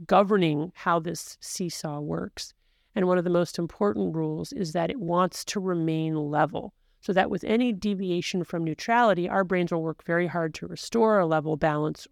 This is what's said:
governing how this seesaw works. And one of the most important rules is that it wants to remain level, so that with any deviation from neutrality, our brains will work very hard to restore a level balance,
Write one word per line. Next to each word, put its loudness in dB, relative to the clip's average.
governing 4
how 0
this -8
seesaw -6
works. -8
And 2
one 4
of 2
the 0
most 2
important -2
rules -4
is -4
that 0
it -6
wants 0
to -6
remain 0
level, -2
so -2
that 2
with -4
any 2
deviation -2
from -4
neutrality, 2
our 2
brains 0
will 0
work -6
very 0
hard -4
to -12
restore 2
a 4
level 0
balance, 0